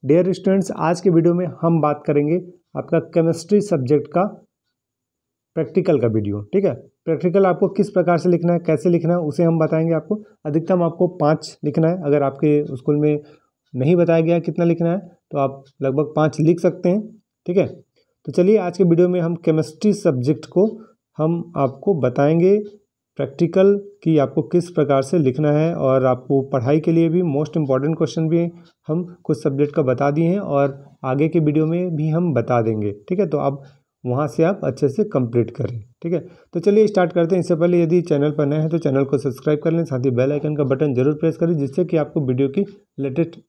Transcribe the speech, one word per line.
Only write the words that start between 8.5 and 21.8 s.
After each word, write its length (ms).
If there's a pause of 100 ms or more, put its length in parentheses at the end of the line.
है, 80
कैसे 300
लिखना 220
है, 80
उसे 240
हम 140
बताएंगे 360
आपको। 280 (240)
अधिकतम 360
आपको 340
पाँच 480
लिखना 240
है। 160
अगर 200
आपके 520
स्कूल 200
में 220 (560)
नहीं 220
बताया 260
गया 180
कितना 240
लिखना 260
है, 80 (320)
तो 80
आप 260 (180)
लगभग 340
पाँच 260
लिख 180
सकते 280
हैं, 200 (380)
ठीक 100
है। 100
तो 680
चलिए, 260
आज 200
के 60
वीडियो 240
में 120
हम 240
केमिस्ट्री 500
सब्जेक्ट 540
को 220 (480)
हम 400
आपको 420